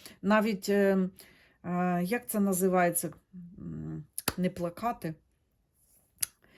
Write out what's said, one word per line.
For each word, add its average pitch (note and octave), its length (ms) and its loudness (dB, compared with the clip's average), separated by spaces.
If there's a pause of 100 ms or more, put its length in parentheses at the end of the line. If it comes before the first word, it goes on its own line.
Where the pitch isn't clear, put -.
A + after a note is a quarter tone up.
(220)
навіть, G#3 460 2
е, G3 400 4 (560)
е, F3 380 0
як A#3 260 -4
це G#3+ 120 0
називається? F3+ 680 2 (480)
М, D#3 460 -10 (320)
не F3+ 140 0
плакати. F3 640 -4 (1400)